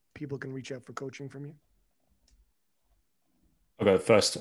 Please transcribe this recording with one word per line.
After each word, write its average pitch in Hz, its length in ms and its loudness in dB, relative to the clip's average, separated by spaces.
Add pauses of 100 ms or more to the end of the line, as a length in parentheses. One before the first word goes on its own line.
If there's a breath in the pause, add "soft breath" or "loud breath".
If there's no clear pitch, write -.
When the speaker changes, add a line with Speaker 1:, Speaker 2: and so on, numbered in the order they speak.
(140)
Speaker 1:
people 139 220 -10
can 131 160 -12
reach 131 200 -10
out 127 120 -12
for - 100 -18
coaching 135 340 -12
from 139 160 -16
you. 147 100 -16 (2250)
Speaker 2:
I'll 107 80 -2
go 95 120 8
first. - 420 4